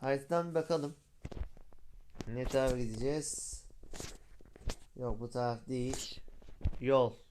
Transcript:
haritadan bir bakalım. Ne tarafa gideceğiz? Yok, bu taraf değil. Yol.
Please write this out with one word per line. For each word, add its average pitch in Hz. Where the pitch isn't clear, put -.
haritadan 139
bir 160
bakalım. 160
Ne 123
tarafa 131
gideceğiz? 123
Yok, 117
bu 117
taraf 120
değil. 131
Yol. 127